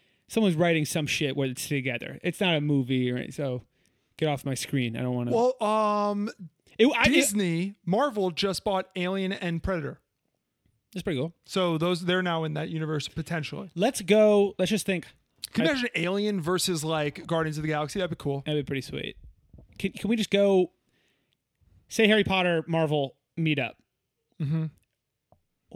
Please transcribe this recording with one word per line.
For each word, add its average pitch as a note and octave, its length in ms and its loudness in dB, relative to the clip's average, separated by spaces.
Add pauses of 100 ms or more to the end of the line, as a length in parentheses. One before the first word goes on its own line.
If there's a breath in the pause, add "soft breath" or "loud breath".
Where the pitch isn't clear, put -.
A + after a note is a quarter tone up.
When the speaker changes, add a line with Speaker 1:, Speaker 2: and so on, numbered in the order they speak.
(280 soft breath)
Speaker 1:
someone's G3+ 280 4
writing E3 280 4
some D3+ 220 -2
shit C#3 300 -2
where C#3 120 0
it's B2+ 200 -8
together. C3 540 -4
It's - 180 -2
not F3+ 140 2
a D3+ 60 2
movie, C3 500 2
or B2 220 -4
so C3 300 -4 (540)
get D#3 120 0
off C#3 160 -2
my C3+ 100 -2
screen. A#2+ 420 -2
I B2+ 60 -4
don't B2+ 120 -2
wanna B2 180 -2
Speaker 2:
Well, B3 360 2
um, G#3 640 0 (480 soft breath)
Speaker 1:
It, A3+ 80 8 (100)
I, A#3 120 4
it C4+ 60 4
Speaker 2:
Disney, G3+ 600 2 (100)
Marvel G#3 460 0
just F3+ 320 -2
bought F#3+ 320 -2
Alien F#3 380 -2
and E3+ 280 -4
Predator. D#3 380 -4 (960)
Speaker 1:
That's F3 100 -8
pretty D#3 160 -2
cool. D#3+ 160 -4 (100)
Speaker 2:
So F3 320 0
those, F3 280 0
they're F3+ 180 2
now E3 220 0
in D3+ 100 -4
that D#3 140 -4
universe D#3 400 -4
potentially. E3 680 -8
Speaker 1:
Let's A3 260 0
go. G#3 600 4
Let's F#3 100 0
just G#3+ 160 -2
think. F3+ 200 -2 (460)
Speaker 2:
Can A#3 120 0
you D#4+ 60 4
Speaker 1:
I - 20 2
Speaker 2:
imagine B3 240 -2
Alien G3 440 0
versus, F3 440 0
like, D#3 420 -2
Guardians D#3+ 300 -2
of D#3 60 -6
the D#3 60 -4
Galaxy? D3+ 300 -4
That'd E3+ 180 -2
be - 60 -12
cool. C#3 240 -4
Speaker 1:
That'd D3+ 180 0
be - 40 -12
pretty C3+ 140 -4
sweet. - 340 -8 (640)
Can, G3 120 -2
can - 180 -6
we A#3 60 2
just A3 160 -2
go, G3 400 4 (1160)
say A3 180 4
Harry G#3+ 160 6
Potter, F3+ 460 0
Marvel D3+ 480 0 (200)
meet D#3 220 0
up? B2 180 -4 (640)
Speaker 2:
Mm-hmm. D#3+ 260 -2 (1080)